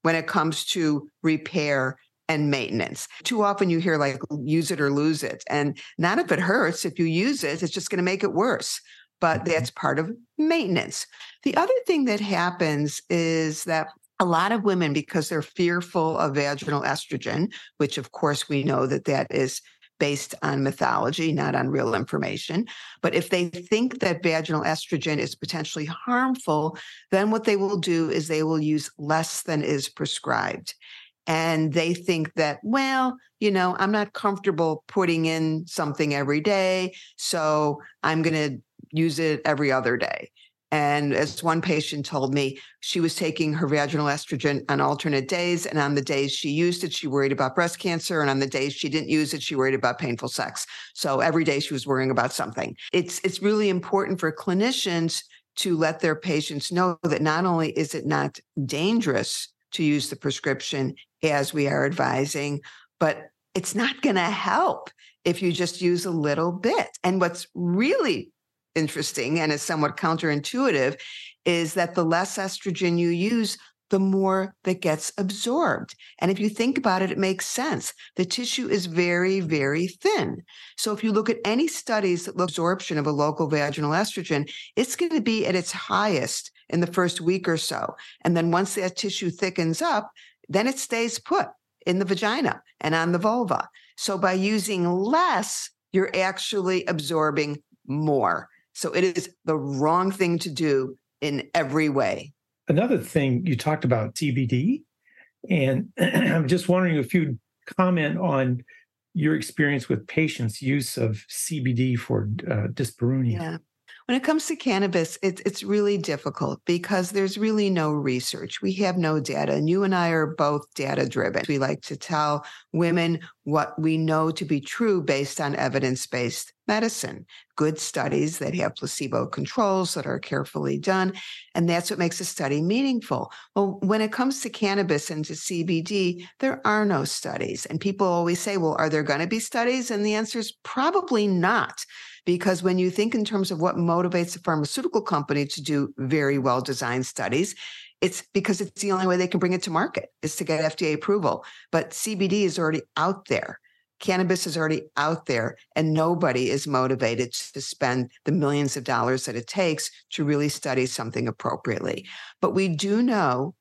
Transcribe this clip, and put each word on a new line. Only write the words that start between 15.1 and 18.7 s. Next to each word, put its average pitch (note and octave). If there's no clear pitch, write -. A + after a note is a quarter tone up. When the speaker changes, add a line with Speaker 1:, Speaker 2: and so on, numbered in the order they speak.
Speaker 1:
they're D#3
fearful F3
of C#3+
vaginal C#3+
estrogen, -
which D3
of -
course D3
we C#3
know C3+